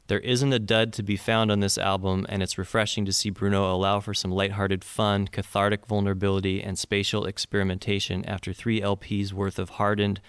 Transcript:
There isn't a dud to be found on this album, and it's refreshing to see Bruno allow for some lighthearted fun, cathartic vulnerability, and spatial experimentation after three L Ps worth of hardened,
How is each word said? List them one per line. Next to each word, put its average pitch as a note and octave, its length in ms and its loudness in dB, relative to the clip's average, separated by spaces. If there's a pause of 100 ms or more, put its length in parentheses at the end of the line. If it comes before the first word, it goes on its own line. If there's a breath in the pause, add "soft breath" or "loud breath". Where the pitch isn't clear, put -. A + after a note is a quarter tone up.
There G2+ 120 2
isn't B2+ 320 2
a B2 80 4
dud A2 340 2
to A2+ 80 -4
be G2+ 140 0
found A2+ 340 2
on G2+ 100 4
this G2 180 2
album, F#2+ 500 0
and G2 140 -2
it's - 160 -4
refreshing G#2 480 0
to F#2+ 60 -2
see G2+ 180 0
Bruno G2 440 2
allow G2 260 2
for G2+ 140 -8
some - 160 -2
lighthearted G2 540 0
fun, G2+ 440 0
cathartic G2+ 580 0
vulnerability, G2 760 0
and F#2+ 160 -6
spatial G2+ 480 0
experimentation F#2+ 960 -2
after G2 280 -6
three A2 300 -2
L G2+ 140 0
Ps G2+ 360 -4
worth G2 260 -4
of F#2 120 -6
hardened, G2+ 580 2